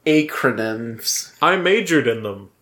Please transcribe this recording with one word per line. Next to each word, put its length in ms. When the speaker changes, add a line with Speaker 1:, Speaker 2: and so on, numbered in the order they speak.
Speaker 1:
acronyms? 1400
Speaker 2:
I 160
majored 500
in 160
them. 260